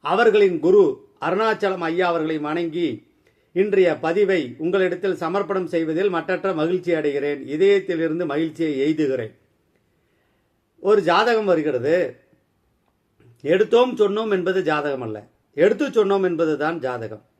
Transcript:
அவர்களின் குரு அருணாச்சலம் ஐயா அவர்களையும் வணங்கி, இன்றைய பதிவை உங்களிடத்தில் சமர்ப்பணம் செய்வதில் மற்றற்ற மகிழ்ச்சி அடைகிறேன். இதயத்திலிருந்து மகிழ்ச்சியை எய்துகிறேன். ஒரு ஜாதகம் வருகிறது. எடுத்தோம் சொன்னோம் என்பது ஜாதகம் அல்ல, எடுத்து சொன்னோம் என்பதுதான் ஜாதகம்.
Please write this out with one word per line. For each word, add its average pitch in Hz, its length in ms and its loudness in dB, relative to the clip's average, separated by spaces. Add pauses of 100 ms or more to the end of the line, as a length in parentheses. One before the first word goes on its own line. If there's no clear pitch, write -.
அவர்களின் 196 600 4
குரு 190 200 6 (420)
அருணாச்சலம் 190 640 -2
ஐயா 175 220 0
அவர்களையும் 156 380 -2
வணங்கி, 170 380 -4 (760)
இன்றைய 196 300 4 (140)
பதிவை 185 360 2 (240)
உங்களிடத்தில் 180 580 -2
சமர்ப்பணம் 190 520 -4
செய்வதில் 165 420 0
மற்றற்ற 175 440 -4
மகிழ்ச்சி 175 300 -2 (100)
அடைகிறேன். 143 420 -2 (140)
இதயத்திலிருந்து 175 760 2
மகிழ்ச்சியை 160 400 -2 (140)
எய்துகிறேன். 139 480 -2 (1500)
ஒரு 202 180 4 (100)
ஜாதகம் 220 420 2
வருகிறது. 147 420 0 (1500)
எடுத்தோம் 220 580 4
சொன்னோம் 208 360 0
என்பது 185 240 0 (100)
ஜாதகம் 143 360 -2
அல்ல, 107 100 -10 (380)
எடுத்து 233 320 2 (120)
சொன்னோம் 196 320 2
என்பதுதான் 156 540 -2
ஜாதகம். 113 380 -8 (160)